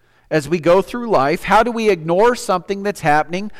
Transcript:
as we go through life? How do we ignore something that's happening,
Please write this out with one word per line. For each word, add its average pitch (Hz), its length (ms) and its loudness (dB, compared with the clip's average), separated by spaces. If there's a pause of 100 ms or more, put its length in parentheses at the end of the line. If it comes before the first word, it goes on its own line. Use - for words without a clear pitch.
(300)
as 151 180 -2
we 175 100 0
go 175 240 4
through 240 260 -10
life? 147 360 0
How 208 180 4
do 233 80 -4
we 220 200 0
ignore 185 440 2
something 196 480 -4
that's 202 180 -6
happening, 165 600 -2